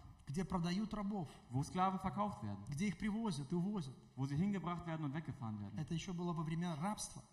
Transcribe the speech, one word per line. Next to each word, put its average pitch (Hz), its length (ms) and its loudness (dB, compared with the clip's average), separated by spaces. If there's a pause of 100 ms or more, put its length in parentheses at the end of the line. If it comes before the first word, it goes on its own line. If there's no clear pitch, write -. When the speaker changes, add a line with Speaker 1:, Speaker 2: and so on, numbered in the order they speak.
(260)
Speaker 1:
где 170 160 0
продают 180 520 2
рабов, 202 340 -2 (220)
Speaker 2:
wo 131 120 4
Sklaven 185 360 4
verkauft 196 440 0
werden, 101 280 -4
Speaker 1:
где 151 180 2
их 165 80 0
привозят 202 560 0
и - 20 2
увозят. 175 400 0 (220)
Speaker 2:
wo 131 100 2
sie 139 100 0
hingebracht 175 500 2
werden 160 180 0
und 135 80 2
weggefahren 117 480 -2
werden. 104 180 -4
Speaker 1:
Это 156 140 -2
ещё 175 220 -2
было 175 180 0
во 165 100 0
времена 165 340 0
рабства. 185 460 -2 (100)